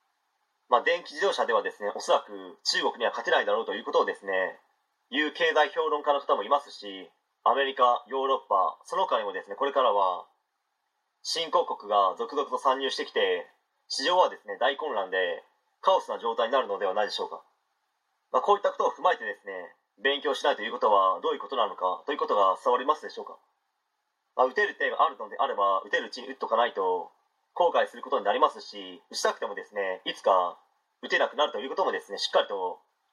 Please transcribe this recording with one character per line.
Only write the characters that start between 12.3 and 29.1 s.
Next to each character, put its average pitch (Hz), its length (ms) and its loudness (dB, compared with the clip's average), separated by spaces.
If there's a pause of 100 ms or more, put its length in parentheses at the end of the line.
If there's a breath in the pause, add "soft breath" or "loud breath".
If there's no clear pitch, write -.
々 143 140 -2
と 127 80 -4
参 - 220 2
入 135 100 -2
し - 60 -6
て 143 100 -4
き - 60 -14
て、 92 360 0 (400)
市 - 160 -6
場 180 140 2
は 156 120 6
で 113 80 -12
す - 100 -20
ね、 98 120 -8
大 139 180 0
混 151 180 -6
乱 95 160 -4
で 90 320 -2 (380)
カ 190 140 6
オ 170 60 2
ス - 80 -10
な 104 100 -4
状 113 160 -4
態 117 120 0
に 123 60 -4
な 135 60 4
る 117 80 0
の 98 120 -4
で 101 60 -2
は 92 80 0
な 104 100 0
い - 20 -2
で 101 60 -4
し - 100 -6
ょ 90 60 -6
う - 20 -10
か。 82 140 -14 (880)
ま 131 80 2
あ、 - 20 0
こ 202 120 6
う - 40 4
い - 20 -2
っ - 20 -20
た 190 100 2
こ - 60 -8
と 190 100 2
を 147 40 -2
踏 139 120 -8
ま 175 100 6
え - 40 -6
て 117 80 -10
で 101 140 -6
す - 60 -20
ね、 98 80 -10 (480)
勉 139 200 0
強 143 120 0
し - 100 -6
な 143 80 4
い 135 40 2
と - 80 -10
い 113 60 -4
う - 20 -10
こ 120 80 -6
と 113 120 4
は 95 300 4
ど 120 80 -2
う - 40 0
い 135 40 -6
う - 20 -10
こ 101 80 -12
と - 80 -8
な 110 120 2
の 92 80 -8
か 92 300 -2
と 143 60 -4
い 147 40 -4
う - 20 -6
こ - 100 -2
と 127 80 0
が 95 280 4
伝 123 100 2
わ 127 60 2
り 131 60 -6
ま 151 100 4
す - 80 -12
で 101 60 -10
し - 100 -14
ょ - 20 -8
う 101 40 -10
か。 - 120 -16 (960)
ま - 80 4
あ、 - 20 4
打 131 80 0
て 208 120 2
る 202 100 -2
手 180 140 -2
が 151 160 2
あ 160 40 4
る - 80 -12
の 107 120 -10
で 110 100 -12
あ - 80 2
れ 110 80 -4
ば、 98 300 2
打 101 40 -16
て - 80 0
る 113 100 -4
う - 20 -14
ち 123 120 -12
に 110 60 -12
打 131 60 -8
っ - 20 -20
と 107 120 -6
か 113 100 0
な 117 80 4
い 113 80 -2
と 90 380 -2 (420)
後 127 180 4
悔 120 160 2
す - 80 -14
る 120 60 -16
こ 127 80 -12
と 131 100 0
に 101 60 -6
な 101 80 2
り 127 60 0
ま - 100 6
す 110 100 -14
し、 92 500 -14
打 - 60 -12